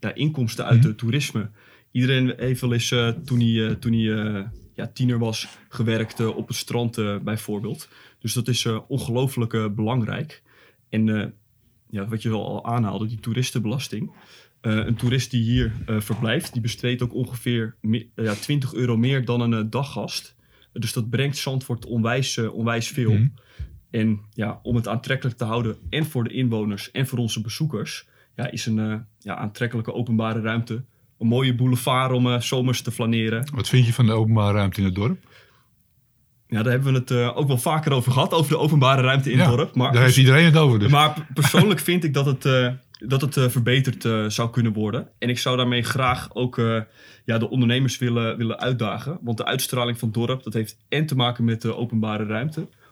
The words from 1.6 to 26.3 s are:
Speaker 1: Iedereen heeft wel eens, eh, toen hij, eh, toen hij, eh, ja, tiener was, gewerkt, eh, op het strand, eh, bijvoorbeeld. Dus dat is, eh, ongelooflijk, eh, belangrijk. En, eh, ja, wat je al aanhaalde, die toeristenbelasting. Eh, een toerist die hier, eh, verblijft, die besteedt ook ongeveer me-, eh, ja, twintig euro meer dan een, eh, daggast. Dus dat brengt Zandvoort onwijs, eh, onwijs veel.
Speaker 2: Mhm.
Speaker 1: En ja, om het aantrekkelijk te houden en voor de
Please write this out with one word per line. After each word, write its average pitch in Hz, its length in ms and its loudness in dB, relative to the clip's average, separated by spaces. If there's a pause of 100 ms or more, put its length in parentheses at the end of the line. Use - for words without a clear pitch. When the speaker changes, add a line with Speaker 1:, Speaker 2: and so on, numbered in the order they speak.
Speaker 1:
Iedereen 127 460 0
heeft 123 240 -4
wel 123 120 -2
eens, 117 180 -2
eh, 120 180 2
toen 117 320 -2
hij, 113 280 2
eh, 110 40 -2
toen 113 200 -2
hij, 113 200 0 (120)
eh, 104 200 -6 (300)
ja, 110 180 -8
tiener 123 260 0
was, 113 300 -4 (200)
gewerkt, 113 520 -2
eh, 113 160 -2
op - 120 -8
het 110 80 -8
strand, 120 420 -4
eh, 104 200 -4
bijvoorbeeld. 104 720 -8 (300)
Dus - 140 -6
dat 117 160 -2
is, 123 160 -2
eh, 113 140 -2 (100)
ongelooflijk, 123 640 -2
eh, 110 160 -2
belangrijk. 107 760 -4 (480)
En, 110 180 2 (120)
eh, 95 60 -4 (640)
ja, 101 180 -6
wat 113 140 -6
je 117 80 -2
al 104 360 -4
aanhaalde, 107 400 -2
die 110 140 -8
toeristenbelasting. 113 920 -4 (480)
Eh, 107 160 0
een 113 200 -2
toerist 123 340 -2
die 123 120 0
hier, 117 300 2 (140)
eh, 107 140 0
verblijft, 110 520 -2
die 120 100 -4
besteedt 123 400 -4
ook 120 120 -4
ongeveer 120 680 -4
me-, 110 340 -2
eh, 113 100 -4
ja, 107 100 0
twintig 139 400 -2
euro 123 220 0
meer 127 280 2
dan 120 160 0
een, 117 140 0
eh, 110 160 -2
daggast. - 640 -6 (360)
Dus - 200 -6
dat 117 180 -4
brengt 139 260 -2
Zandvoort 127 500 -6
onwijs, 123 500 -2
eh, 113 180 -4
onwijs 117 340 -2
veel. 113 240 0
Speaker 2:
Mhm. 107 140 4 (640)
Speaker 1:
En 110 300 0 (120)
ja, 107 300 -6
om 120 140 -2
het 113 120 -2
aantrekkelijk 120 480 -4
te - 80 -6
houden 110 320 -2 (140)
en 151 160 -2
voor 127 180 -2
de 120 80 -4